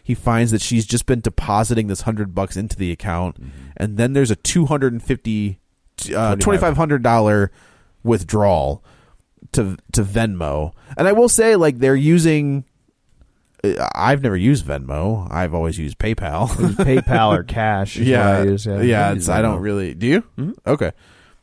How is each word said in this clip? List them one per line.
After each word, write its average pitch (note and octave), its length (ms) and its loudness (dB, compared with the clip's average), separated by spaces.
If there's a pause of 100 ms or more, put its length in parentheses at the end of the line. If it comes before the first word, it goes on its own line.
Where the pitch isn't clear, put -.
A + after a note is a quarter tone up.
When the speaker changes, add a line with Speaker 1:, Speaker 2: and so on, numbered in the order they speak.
Speaker 1:
He B2 120 -4
finds A#2 380 0
that G#2+ 100 0
she's A2+ 240 -2
just - 180 -2
been A#2+ 160 0
depositing A2 680 0
this F#2+ 140 -6
hundred G#2 320 -4
bucks G2 220 -4
into G2+ 200 -6
the F#2 140 -4
account, E2+ 480 -6
Speaker 2:
Mm-hmm. B1+ 120 -16 (260)
Speaker 1:
and G#2 220 -6
then A#2+ 160 0
there's C3+ 160 2
a G2+ 60 0
two - 280 0
hundred C3+ 300 0
and A2+ 80 -8
fifty, G#2+ 560 -4 (420)
uh, - 40 -10 (320)
Speaker 2:
Twenty-five. - 20 -2
Speaker 1:
twenty-five E3+ 400 2
hundred D3 240 0
dollar G#2+ 480 4 (520)
withdrawal F#2 800 0 (680)
to, G2 240 0 (160)
to A2+ 100 2
Venmo. F2 680 -4 (240)
And F3 100 2
I G3 60 4
will A3+ 160 4
say, A3+ 280 4
like, D#3 220 2
they're C3+ 160 4
using, D3 680 2 (1000)
uh, - 320 -2
I've C3+ 280 0
never G#2 140 0
used G#2+ 280 2
Venmo. D2 680 -4
I've E2+ 240 -4
always E2 240 -2
used D2 200 -8
PayPal. G#2+ 500 -2
<laughs> - 100 -4 (120)
Speaker 3:
It's G2+ 60 -4
PayPal A#2 640 2
or F2 60 -4
cash G#2+ 540 -2
is A#2 100 0
Speaker 1:
Yeah. A#2 300 4
Speaker 3:
what - 20 2
I G2 100 2
use, G2+ 160 -2
yeah. G2+ 140 -2
Speaker 1:
Yeah, G#2 280 2
Speaker 2:
I - 40 -2
Speaker 1:
it's, G2 40 -4
Speaker 2:
use F2 120 -4
Speaker 1:
I G2+ 140 2
don't G#2+ 160 0
Speaker 2:
Venmo. F#2 40 -6
Speaker 1:
really, G2 320 -4
do F#2 120 -4
you? E3 140 2 (180)
Speaker 2:
Mm-hmm. D3+ 120 -6 (160)
Speaker 1:
Okay. G#2+ 260 0 (500)